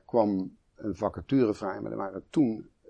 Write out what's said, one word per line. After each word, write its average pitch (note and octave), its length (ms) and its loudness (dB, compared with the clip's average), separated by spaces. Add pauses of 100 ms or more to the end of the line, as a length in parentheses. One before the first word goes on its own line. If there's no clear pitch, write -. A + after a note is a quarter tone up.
kwam G2+ 520 0 (180)
een G2 200 -8
vacature G#2+ 580 2
vrij, G2+ 280 -6
maar G#2+ 100 -8
er A2 60 -8
waren F#2+ 320 -8
toen A#2 400 0 (200)